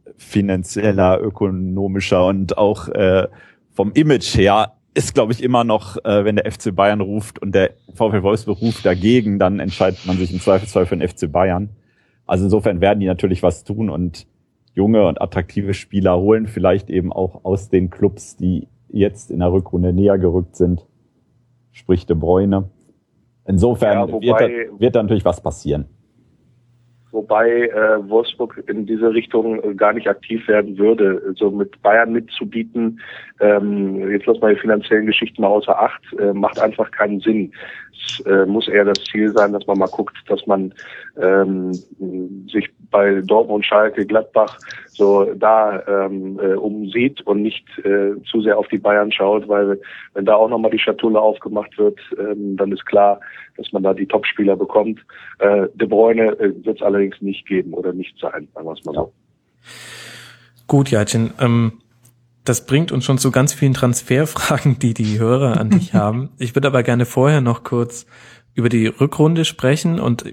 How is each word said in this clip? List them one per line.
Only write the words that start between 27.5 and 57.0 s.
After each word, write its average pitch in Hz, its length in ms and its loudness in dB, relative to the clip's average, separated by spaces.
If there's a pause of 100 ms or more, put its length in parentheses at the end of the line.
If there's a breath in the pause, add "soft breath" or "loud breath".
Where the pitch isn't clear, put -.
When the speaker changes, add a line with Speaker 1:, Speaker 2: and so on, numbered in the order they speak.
Speaker 2:
äh, 107 400 0
Wolfsburg 117 600 -2
in 104 180 -6
diese 113 260 0
Richtung, 113 500 -2
äh, 104 120 -4
gar 104 180 2
nicht 110 160 -4
aktiv 113 400 -4
werden 104 300 0
würde. 101 420 2 (160)
So 101 140 0
mit 101 320 -6
Bayern 113 300 4
mitzubieten, 113 880 -6 (380 loud breath)
ähm, 101 720 0
jetzt 101 140 -4
lass 113 160 2
mal 107 140 4
die 101 60 0
finanziellen 107 440 0
Geschichten 107 380 -2
mal 101 60 2
außer 104 300 2
Acht, - 220 -2 (180)
äh, 101 140 0
macht 101 260 -4
einfach 107 320 -2
keinen 104 300 -4
Sinn. 107 320 -2 (400 loud breath)
Es, - 320 -12
äh, 95 220 2
muss 104 200 -2
eher 101 200 2
das 101 180 0
Ziel 107 260 0
sein, 101 220 2
dass 101 140 -6
man 98 100 0
mal 95 120 0
guckt, - 280 -8 (100)
dass 98 200 -2
man, 95 260 -2 (480 loud breath)
ähm, 92 540 2 (760)
sich 104 200 -4 (200)
bei 101 300 4
Dortmund, 107 460 2
Schalke, 107 400 2
Gladbach 110 520 0 (300 loud breath)
so 101 460 2
da, 107 520 2
ähm, 98 560 -4
äh, 95 120 2
umsieht 107 720 -4
und 101 160 2
nicht, 107 220 -6 (200)
äh, 101 340 0 (120)
zu 113 100 0
sehr 107 160 2
auf 104 120 0
die 107 100 -2
Bayern 104 340 2
schaut, 101 360 0
weil 101 300 0 (360 loud breath)
wenn 98 100 -4
da 107 100 4
auch 113 140 6
nochmal 113 220 0
die 110 80 0
Schatulle 107 420 0
aufgemacht 104 560 -2
wird, 104 220 2 (200)
ähm, 101 380 -6
dann 98 160 -2
ist - 140 -8
klar, 101 340 4 (380 loud breath)
dass - 140 -14
man 98 100 -2
da 95 100 2
die 98 140 -4
Topspieler 101 500 0
bekommt. 107 440 -2 (380 loud breath)
Äh, 101 360 2
De 113 120 -2
Bruyne, 110 520 2
äh, 101 140 0 (120)
wird's 107 180 -4
allerdings 98 380 0